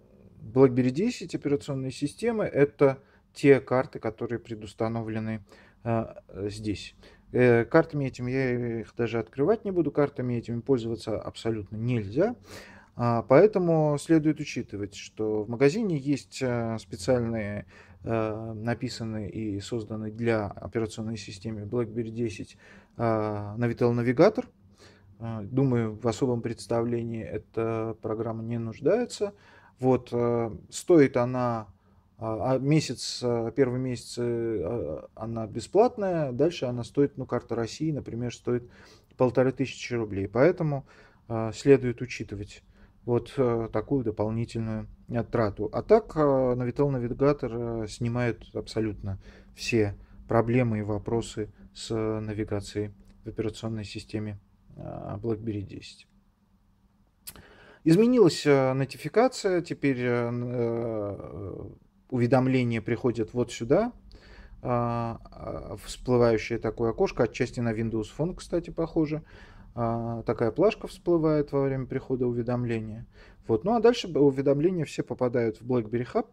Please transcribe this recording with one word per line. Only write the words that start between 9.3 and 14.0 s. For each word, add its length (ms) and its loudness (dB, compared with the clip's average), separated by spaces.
не 60 -4
буду. 200 2
Картами 440 0
этими 260 -4
пользоваться 580 -2
абсолютно 560 -6
нельзя. 600 0
А, 280 0
поэтому 760 6
следует 400 2